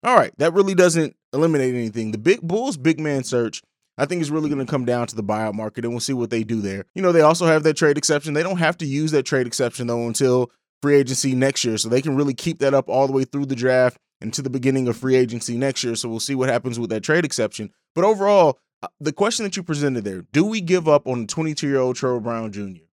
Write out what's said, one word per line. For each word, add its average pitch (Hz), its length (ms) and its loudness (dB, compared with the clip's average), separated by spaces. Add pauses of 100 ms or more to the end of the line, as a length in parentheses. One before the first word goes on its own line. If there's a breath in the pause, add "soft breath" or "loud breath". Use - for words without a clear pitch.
all 247 120 4
right, 143 220 4
that 165 140 2
really 196 220 2
doesn't 170 420 4 (160)
eliminate 139 420 2
anything. 110 380 -4
The 110 60 -6
big 156 240 2
Bulls 208 340 -2
big 156 220 0
man 147 240 -2
search, 120 400 -2 (360)
I 135 80 0
think, 175 160 -4
is 143 80 -4
really 156 180 -2
gonna 135 180 -4
come 131 180 -2
down 120 220 -2
to - 80 -12
the 110 80 -8
buyout 107 320 -4
market, 110 300 -8
and 117 80 -4
we'll 120 80 -6
see 135 140 -4
what 120 160 -4
they 113 120 -2
do 110 180 -4
there. 98 340 -6
You 190 80 -6
know, 180 100 4
they 165 80 6
also 165 260 6
have 156 160 4
that 156 140 2
trade 147 220 2
exception. 147 360 -2
They 151 80 0
don't 185 140 -2
have 165 220 0
to 160 80 -6
use 151 260 -2
that 139 120 2
trade 127 220 0
exception, 120 400 -4
though, 117 200 -2
until 123 440 2 (300 soft breath)
free 143 160 4
agency 131 380 2
next 131 280 0
year, 113 160 -2
so 113 100 -4
they 127 140 2
can 139 140 -2
really 139 180 0
keep 165 240 -6
that 139 160 2
up 135 140 2
all 131 180 2
the 135 60 -2
way 135 120 2
through 143 220 -6
the 135 80 -4
draft 127 440 2 (220)
and 110 120 -10
to 147 100 -6
the 131 80 -4
beginning 131 380 0
of 117 80 -2
free 131 180 0
agency 120 420 0
next 131 280 -2
year. 117 100 -4
So 113 140 -6
we'll 113 120 -6
see 139 140 -4
what 127 140 0
happens 120 320 -2
with 113 100 -4
that 110 120 -4
trade 165 220 2
exception. 110 460 -4 (240)
But 170 100 0
overall, 196 540 4 (240)
uh, - 60 -14 (120)
the 147 120 -4
question 214 320 -2
that 196 120 -6
you 190 60 -8
presented 143 420 -2
there, 95 180 -6 (100)
do 151 120 4
we 220 160 -2
give 175 280 0
up 147 180 4
on 123 160 -2
the 107 40 -8
twenty-two-year-old 139 720 -2
Troy 127 220 -2
Brown 113 340 -6
Junior? 95 300 -12 (100)